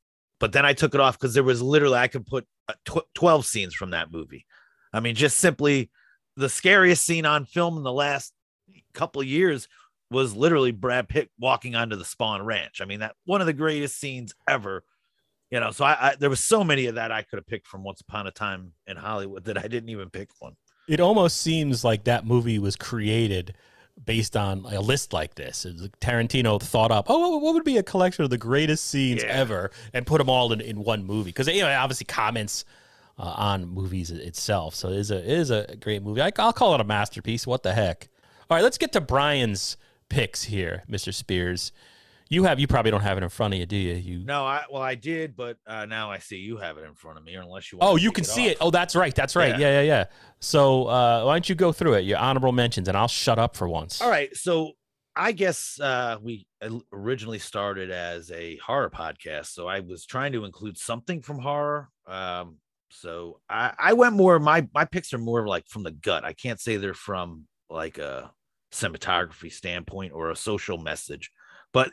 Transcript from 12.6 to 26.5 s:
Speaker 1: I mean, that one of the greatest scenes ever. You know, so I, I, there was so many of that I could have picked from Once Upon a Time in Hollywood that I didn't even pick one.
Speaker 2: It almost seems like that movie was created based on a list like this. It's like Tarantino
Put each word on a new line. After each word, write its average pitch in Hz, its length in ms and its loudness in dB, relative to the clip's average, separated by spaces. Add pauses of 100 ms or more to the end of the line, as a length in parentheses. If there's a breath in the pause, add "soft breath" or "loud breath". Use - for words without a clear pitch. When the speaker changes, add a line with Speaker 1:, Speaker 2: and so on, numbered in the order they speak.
Speaker 1:
I 95 40 -10
mean, 101 160 -8
that 107 140 -8 (100)
one 190 160 0
of 170 60 0
the 156 60 2
greatest 147 460 -2
scenes 127 340 -10 (140)
ever. 101 360 -2 (680)
You 123 80 -2
know, 110 120 -2
so 139 140 0
I, 139 240 4
I, 139 60 2
there 143 140 2
was 131 100 0
so 214 240 2
many 139 220 2
of 113 100 -4
that 113 160 -4
I 110 120 -4
could - 140 -12
have 98 100 -12
picked 107 200 -10
from 95 160 -16
Once 98 180 -12
Upon 104 240 -10
a 95 60 -10
Time 92 420 -8 (140)
in 95 100 -12
Hollywood 98 480 -8
that 104 120 -4
I 98 100 -6
didn't 113 220 -6
even 98 200 -10
pick 98 200 -12 (100)
one. - 160 -20 (320)
Speaker 2:
It 160 120 2
almost 180 420 4
seems 151 420 0
like 110 220 2
that 120 200 2
movie 117 320 2
was 98 180 -2
created 104 800 -2 (500 soft breath)
based 113 320 0
on 98 300 -2
a 104 160 -4
list - 320 0
like 76 220 -4
this. 69 300 -10
It's 85 160 -12
like 101 180 -14
Tarantino 117 600 2